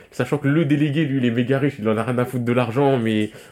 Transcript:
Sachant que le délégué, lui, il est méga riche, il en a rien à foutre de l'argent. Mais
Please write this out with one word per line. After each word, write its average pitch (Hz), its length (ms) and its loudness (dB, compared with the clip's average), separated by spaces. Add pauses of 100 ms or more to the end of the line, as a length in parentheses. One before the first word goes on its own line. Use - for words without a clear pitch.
(100)
Sachant 135 280 -2
que 135 100 -2
le 156 160 2
délégué, 147 400 2
lui, 135 140 -2
il 123 80 2
est 120 40 2
méga 123 280 0
riche, 139 220 0
il 107 80 -2
en 107 100 2
a 113 40 0
rien 120 140 -4
à 123 80 0
foutre 123 220 -4
de 120 60 2
l'argent. 127 460 2
Mais 110 320 0 (220)